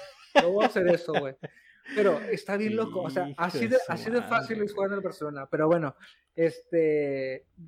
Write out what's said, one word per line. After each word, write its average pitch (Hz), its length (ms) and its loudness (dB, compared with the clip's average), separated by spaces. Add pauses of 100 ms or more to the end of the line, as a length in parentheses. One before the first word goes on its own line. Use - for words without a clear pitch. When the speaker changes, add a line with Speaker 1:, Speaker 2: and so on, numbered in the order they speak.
(420)
Speaker 1:
No 175 120 2
voy 208 100 4
a 247 60 4
hacer 185 180 2
eso, 165 260 2
güey. 139 220 -2 (580)
Pero 202 260 2 (120)
está - 260 -4
bien 214 200 -2
loco, 185 240 -4
o 160 80 -6
sea, 175 200 -4
Speaker 2:
Hijo 143 120 -10
Speaker 1:
así 180 180 -2
Speaker 2:
de 233 80 0
Speaker 1:
de, 254 180 4
Speaker 2:
su 175 60 -8
Speaker 1:
así 165 180 -6
de 240 120 0
Speaker 2:
madre, - 80 -12
Speaker 1:
fácil 226 280 -2
es 208 60 -4
Speaker 2:
güey. 202 120 -4
Speaker 1:
jugar 196 160 0
en 202 60 -2
el 190 60 -4
Barcelona. 147 480 -8
Pero 156 160 2
bueno, 160 280 2 (600)
este, 143 880 0 (220)